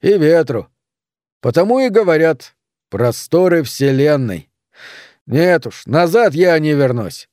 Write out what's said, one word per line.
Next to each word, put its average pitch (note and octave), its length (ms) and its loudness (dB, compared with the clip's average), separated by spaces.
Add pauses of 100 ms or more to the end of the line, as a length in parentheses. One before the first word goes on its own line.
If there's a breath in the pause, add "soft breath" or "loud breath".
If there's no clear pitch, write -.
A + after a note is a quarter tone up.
И G3 160 2
ветру. D3+ 520 0 (720)
Потому G3 400 0
и C4 80 0
говорят E3 680 0 (340)
«просторы D#3+ 760 0
Вселенной». C3+ 840 -2 (760 loud breath)
Нет D#3+ 400 0
уж, - 200 -16
назад E3+ 480 0
я E3+ 240 2
не D#3 140 -2
вернусь. B2 600 -2